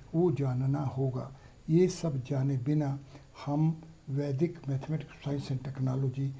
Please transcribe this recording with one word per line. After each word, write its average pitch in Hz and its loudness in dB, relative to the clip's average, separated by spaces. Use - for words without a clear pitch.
वो 170 4
जानना 135 0
होगा। 127 -2
ये 175 8
सब 147 -2
जाने 135 0
बिना 139 2
हम 156 2
वैदिक 143 0
mathematics, 139 -6
science 139 -4
and 131 -4
technology 135 -2